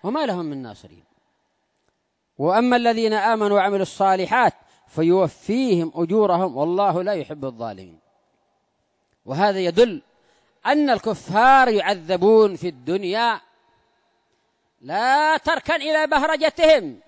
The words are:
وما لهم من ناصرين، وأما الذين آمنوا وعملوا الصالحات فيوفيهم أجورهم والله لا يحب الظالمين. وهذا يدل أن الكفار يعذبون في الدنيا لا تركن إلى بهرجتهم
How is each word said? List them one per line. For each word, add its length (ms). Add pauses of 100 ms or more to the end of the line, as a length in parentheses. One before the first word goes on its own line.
وما 220
لهم 200
من 160
ناصرين، 420 (1300)
وأما 380
الذين 380
آمنوا 440
وعملوا 240
الصالحات 720 (340)
فيوفيهم 1080
أجورهم 640
والله 460
لا 100
يحب 320
الظالمين. 540 (1300)
وهذا 340
يدل 420 (640)
أن 240
الكفار 760
يعذبون 880
في 120
الدنيا 760 (1400)
لا 560
تركن 380
إلى 320
بهرجتهم 1000